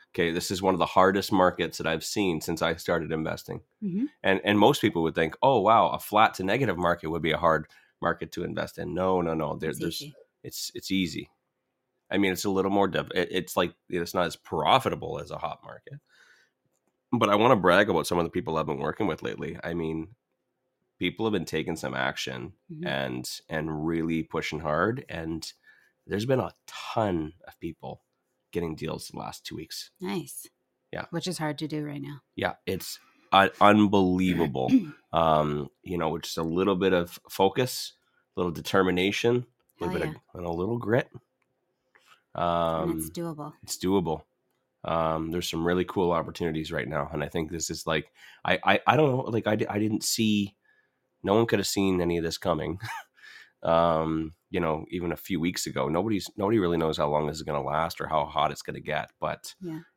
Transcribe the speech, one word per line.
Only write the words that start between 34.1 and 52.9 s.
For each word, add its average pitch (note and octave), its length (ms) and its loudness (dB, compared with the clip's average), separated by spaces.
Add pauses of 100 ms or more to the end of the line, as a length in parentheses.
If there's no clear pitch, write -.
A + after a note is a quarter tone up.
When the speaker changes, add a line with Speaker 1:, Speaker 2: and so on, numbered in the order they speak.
Speaker 2:
<clears throat> F#3+ 220 4 (220)
Speaker 1:
Um, D2+ 540 4 (160)
you F2+ 120 -4
know, E2 120 0
with D#2+ 160 -4
just - 140 -8
a E2+ 40 -4
little F2+ 320 2
bit F#2 180 2
of F2 280 0 (100)
focus, - 640 0 (440)
a F#2+ 40 -6
little F2+ 100 0
determination, F#2+ 960 2 (340)
a - 40 -4
little F2 80 -2
Speaker 2:
Hell E2+ 80 -2
Speaker 1:
bit D#2+ 80 -2
of, D#2 60 -8
Speaker 2:
yeah. - 60 -18 (200)
Speaker 1:
and F2 40 -10
a F2 60 -4
little F#2 260 -2
grit. A2+ 320 0 (1300)
Speaker 2:
And E2 640 0
it's D#2+ 80 -8
Speaker 1:
Um, D#2+ 80 -12
Speaker 2:
doable. D#3 380 -10 (100)
Speaker 1:
it's - 160 -10
doable. F2 440 0 (600)
Um, D#2+ 460 0
there's F2 180 -4
some E2 160 -4
really F2 200 2
cool F2 260 0
opportunities D#2+ 640 -2
right C2+ 160 -4
now, D2 240 -4
and D2 100 -4
I D2 60 -4
think E2 240 -4
this E2 180 -6
is D#2+ 160 -8
like, D#2+ 240 -2 (340)
I, F2+ 200 2
I, G2 240 4
I A2+ 80 4
don't D3 200 4
know, C3 60 -2
like, A2+ 240 -2
I G#2+ 80 2
di-, A2 160 -2
I G2+ 80 -2
didn't G#2+ 240 0
see, G#2 540 2 (640)
no G2 120 2
one A2+ 120 6
could G#2+ 140 2
have F#2+ 80 -2
seen F#2+ 320 2
any E2+ 180 2
of E2 60 -2
this E2 140 -4
coming. D#2+ 460 -2
<laughs> A2+ 40 -10 (720)